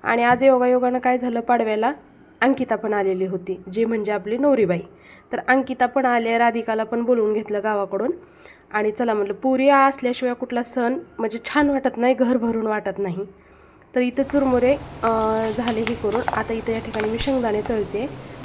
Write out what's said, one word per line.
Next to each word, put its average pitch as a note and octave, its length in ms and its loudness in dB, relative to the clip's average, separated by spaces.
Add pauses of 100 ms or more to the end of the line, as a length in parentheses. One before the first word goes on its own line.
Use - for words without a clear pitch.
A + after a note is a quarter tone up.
आणि A#3 220 0
आज B3 200 2
योगायोगानं B3 540 4
काय B3+ 200 2
झालं, A#3+ 220 -2
पाडव्याला A3+ 520 0 (480)
अंकिता B3 360 2
पण G#3+ 160 -4
आलेली F#3+ 340 0
होती, F3+ 340 -6 (120)
जी A3+ 120 0
म्हणजे G#3+ 280 -2
आपली G#3 260 -4
नवरीबाई. A#3 420 4 (520)
तर B3 60 -4 (100)
अंकिता C4 380 0
पण B3+ 200 0
आले, A#3 320 2
राधिकाला A3+ 460 0
पण A#3 180 -4
बोलवून A3+ 300 2
घेतलं G#3 300 -2
गावाकडून. G#3 480 -2 (600)
आणि G#3+ 200 0
चला A3+ 240 -2
म्हटलं, G3+ 180 -2
पुरी C4 360 2
असल्याशिवाय C4+ 680 2
कुठला A#3+ 280 -4
सण B3 360 -2 (200)
म्हणजे A3+ 260 -4
छान D4 260 2
वाटत C4+ 260 0
नाही, A#3+ 180 4
घर B3 220 2
भरून A3+ 300 0
वाटत G3+ 320 -4
नाही. G3 280 -4 (680)
तर B3+ 60 2
इथं B3 220 0
चुरमुरे, C4 540 2 (260)
अ, A3+ 60 2 (480)
झाले A3+ 240 -2
हे A3+ 140 -2
करून. A3 340 -2
आता A3 240 -4
इथं A3+ 200 -4
या A3+ 60 -2
ठिकाणी A3 320 -4
मी A3+ 80 -4
शेंगदाणे A3+ 500 0
तळते G#3+ 400 -4 (360)